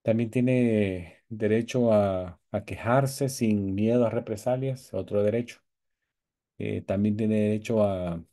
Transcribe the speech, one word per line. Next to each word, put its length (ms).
También 300
tiene 840
derecho 640
a, 460
a 140
quejarse 640
sin 460
miedo 300
a 40
represalias, 840
otro 300
derecho. 360
Eh, 240
también 340
tiene 240
derecho 420
a 500